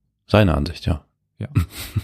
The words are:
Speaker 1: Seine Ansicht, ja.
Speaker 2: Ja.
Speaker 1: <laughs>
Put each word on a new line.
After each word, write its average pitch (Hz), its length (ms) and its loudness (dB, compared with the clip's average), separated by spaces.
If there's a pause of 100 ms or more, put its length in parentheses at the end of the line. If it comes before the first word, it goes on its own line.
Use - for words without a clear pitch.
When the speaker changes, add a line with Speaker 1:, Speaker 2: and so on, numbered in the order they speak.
(280)
Speaker 1:
Seine 101 280 4
Ansicht, 71 320 -4
ja. 78 180 -2 (320)
Speaker 2:
Ja. - 160 -10
Speaker 1:
<laughs> - 40 -4 (460)